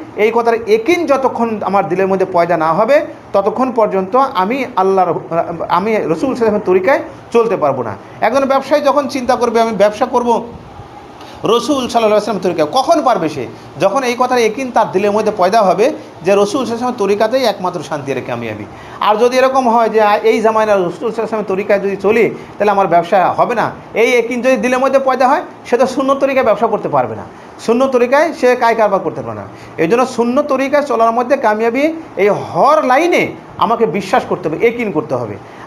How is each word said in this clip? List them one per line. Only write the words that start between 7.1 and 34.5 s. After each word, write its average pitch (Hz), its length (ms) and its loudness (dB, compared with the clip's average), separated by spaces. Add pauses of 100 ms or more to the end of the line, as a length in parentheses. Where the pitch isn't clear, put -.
চলতে 226 240 2
পারবো 139 260 0
না। 107 140 -8 (240)
একজন 254 240 0
ব্যবসায়ী 269 380 0
যখন 277 260 0
চিন্তা 247 280 -2
করবে, 233 240 0
"আমি 226 120 0
ব্যবসা 208 340 2
করব 240 400 0 (960)
রাসূল 240 440 0
সাল্লাল্লাহু 226 180 2
আলাইহি 208 180 2
সাল্লামের 208 180 -4
তরিকায়", 160 300 0
কখন 285 300 2
পারবে 208 260 0
সে? 135 180 -6 (340)
যখন 196 220 0
এই 240 160 -2
কথার 247 200 0
একিন 233 320 0
তার 214 220 0
দিলের 202 200 2
মধ্যে 208 240 0
পয়দা 190 260 4
হবে 185 220 2
যে 285 60 2
রাসূল - 540 0
সাল্লাল্লাহু 254 180 -2
আলাইহি 226 160 -4
সাল্লামের 247 200 -4
তরিকাতেই 214 460 0
একমাত্র 180 380 -2
শান্তি 139 300 -6
আর 123 140 -4
কামিয়াবি। 113 380 -8 (360)
আর 208 160 2
যদি 247 220 2
এরকম 262 300 2
হয় 226 200 2
যে, 214 140 2
"আ, 208 140 4
এই 220 240 2
জামানায় 220 280 2
রাসূল 190 220 2
সাল্লাল্লাহু - 160 -8
আলাইহি 220 80 -4
সাল্লামের 214 340 -4
তরিকায় 202 320 0
যদি 196 160 -4
চলি, 202 340 2 (280)
তাহলে 208 120 2
আমার 196 160 2
ব্যবসা 170 500 2
হবে 190 180 0
না", 175 160 -2 (240)
এই 240 180 2
একিন 240 300 0
যদি 262 140 4
দিলের 254 220 0
মধ্যে 269 200 2
পয়দা 262 300 2
হয়, 302 140 2 (240)
সে 240 120 0
তো 247 80 4
সুন্নত 269 320 0
তরিকায় 269 260 0
ব্যবসা 226 220 2
করতে 196 220 -2
পারবে 123 280 0
না। 98 60 -12 (380)
সুন্নত 254 300 0
তরিকায় 262 420 2
সে 247 240 2
কায় 233 180 2
কারবার 208 260 2
করতে 139 220 -6
পারবে 110 180 -8
না। 98 60 -12 (300)
এই 165 120 0
জন্য 240 180 2
সুন্নত 247 400 0
তরিকায় 269 360 0
চলার 226 300 2
মধ্যে 247 240 0
কামিয়াবি, 233 560 0 (240)
এই 196 120 2
হর 208 560 2
লাইনে 269 480 2 (260)
আমাকে 220 280 2
বিশ্বাস 202 420 0
করতে 175 200 -4
হবে, 165 180 0